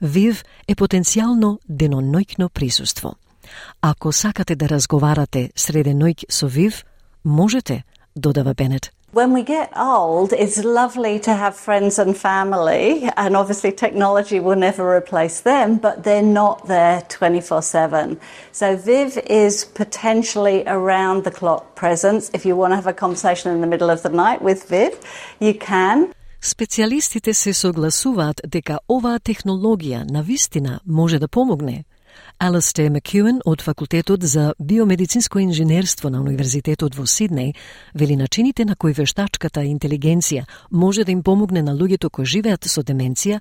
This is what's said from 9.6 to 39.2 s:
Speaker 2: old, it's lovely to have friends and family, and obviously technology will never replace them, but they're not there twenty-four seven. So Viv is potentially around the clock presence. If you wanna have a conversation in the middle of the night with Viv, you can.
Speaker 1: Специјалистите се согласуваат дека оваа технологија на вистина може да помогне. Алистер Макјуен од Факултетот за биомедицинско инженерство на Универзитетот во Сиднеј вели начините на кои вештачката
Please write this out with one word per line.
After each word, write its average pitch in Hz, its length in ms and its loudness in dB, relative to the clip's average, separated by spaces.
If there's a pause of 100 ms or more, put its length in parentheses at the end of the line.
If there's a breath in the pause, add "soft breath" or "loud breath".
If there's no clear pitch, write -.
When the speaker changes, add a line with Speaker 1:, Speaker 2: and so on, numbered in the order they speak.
Speaker 2:
old, 196 560 2
it's 208 320 -2
lovely 233 560 0
to 220 120 0 (100)
have 196 120 -2
friends 202 440 0
and 190 180 2
family, 196 1000 0
and 196 200 2
obviously 196 360 0
technology 202 680 0
will 185 180 2
never 190 260 0 (160)
replace 165 400 -2
them, 240 380 2
but 214 240 -2
they're 208 380 4
not - 260 0
there 175 360 4 (160)
twenty-four 170 440 0
seven. 160 540 0 (360 loud breath)
So 196 240 0
Viv 247 340 2 (340)
is 202 200 0 (180)
potentially 214 840 0
around 190 560 0
the 185 180 -6
clock 170 220 0 (140)
presence. 196 640 0
If 160 80 -14
you 185 100 2
wanna 185 240 2
have 180 140 -2
a - 100 -18
conversation 180 500 -2
in 170 60 0
the 170 140 -2
middle 170 160 2
of 165 120 0
the 160 120 -2 (100)
night 233 180 0
with 190 260 2
Viv, 214 240 2 (480 loud breath)
you 214 140 2
can. 196 440 0 (440)
Speaker 1:
Специјалистите 226 880 -2
се 202 200 0
согласуваат 165 960 0
дека 147 300 -6 (100)
оваа 240 320 0
технологија 190 880 -2
на 147 120 -2
вистина 151 640 -4
може 165 320 2
да 147 100 -2
помогне. 156 560 -2 (540 soft breath)
Алистер 175 520 0
Макјуен 208 540 2
од 160 160 2
Факултетот 165 600 -2
за 151 360 2
биомедицинско 196 800 0
инженерство 165 720 0
на 131 120 -2
Универзитетот 139 720 -2
во 139 100 -8
Сиднеј 147 500 -2 (400 loud breath)
вели 147 220 2
начините 233 480 0
на 202 120 0
кои 156 160 0
вештачката 156 680 -4